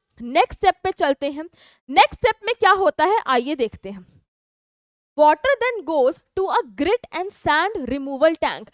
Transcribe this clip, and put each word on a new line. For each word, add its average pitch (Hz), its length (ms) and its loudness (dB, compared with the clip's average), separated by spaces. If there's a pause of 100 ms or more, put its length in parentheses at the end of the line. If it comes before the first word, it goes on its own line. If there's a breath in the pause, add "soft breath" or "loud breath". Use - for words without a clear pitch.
(220)
नेक्स्ट 277 360 0
स्टेप 370 160 2 (100)
पे 381 80 -2
चलते 285 380 -2
हैं। 294 140 -10 (440 soft breath)
नेक्स्ट 359 260 4
स्टेप - 300 -2
में 440 160 -2
क्या 381 120 4
होता 359 320 0
है 403 220 2
आइए 254 280 -2
देखते 226 360 -6
हैं। 190 160 -18 (1120)
Water 311 380 4
then 480 200 -2 (100)
goes 277 300 2 (220)
to 381 120 -2
a 415 100 2 (180)
grit 370 260 0 (140)
and 381 140 -6
sand 339 560 -2
removal 277 500 0
tank। 214 360 -6